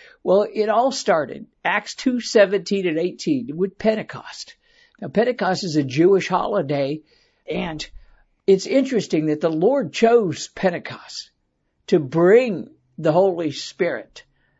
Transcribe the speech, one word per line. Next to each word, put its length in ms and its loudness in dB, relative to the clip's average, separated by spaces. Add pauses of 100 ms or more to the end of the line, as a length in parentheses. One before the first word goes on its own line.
(220)
Well, 300 2
it 160 -2
all 240 2
started, 540 -2 (180)
Acts 300 -4
two 260 -2
seventeen 640 2
and 120 -2
eighteen, 580 -4
with 220 -4
Pentecost. 800 -6 (420)
Now, 100 -10
Pentecost 540 0
is 140 -4
a 60 4
Jewish 440 4
holiday, 760 -2 (480)
and 360 -8 (600)
it's 200 4
interesting 600 0
that 160 -2
the 80 2
Lord 420 0
chose 560 2
Pentecost 840 -6 (560)
to 100 4
bring 720 2 (260)
the 160 0
Holy 380 2
Spirit. 720 -8 (360)